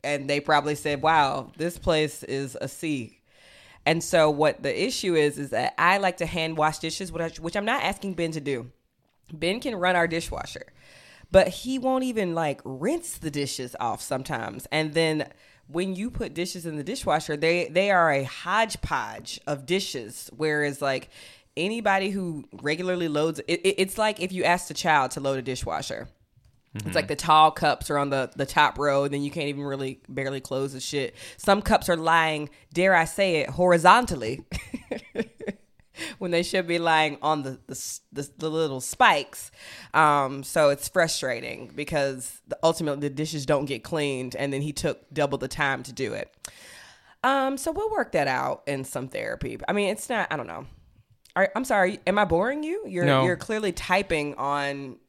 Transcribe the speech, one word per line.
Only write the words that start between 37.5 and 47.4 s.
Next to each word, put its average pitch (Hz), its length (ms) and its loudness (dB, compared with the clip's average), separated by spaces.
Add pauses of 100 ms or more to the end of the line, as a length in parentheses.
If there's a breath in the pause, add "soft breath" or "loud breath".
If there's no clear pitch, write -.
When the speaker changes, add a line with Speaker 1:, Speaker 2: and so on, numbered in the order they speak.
Speaker 1:
the - 60 -12
s-, - 280 -10 (120)
the, 143 240 -8
the 156 120 -4
little 156 320 0
spikes. - 720 2 (420 loud breath)
Um, 139 500 4
so 151 260 4
it's 139 180 -2
frustrating 127 880 -2
because 139 720 -4
the, - 160 -8
ultimately 147 460 2
the 139 40 -8
dishes 151 320 -4
don't 147 200 2
get 135 180 -6
cleaned, 135 520 -4
and 139 180 -2
then 139 80 -2
he 147 100 -4
took - 420 -6
double 139 240 0
the 131 120 -6
time 139 340 0
to 135 80 -14
do 120 220 -4
it. - 200 -8 (880 loud breath)
Um, 269 340 2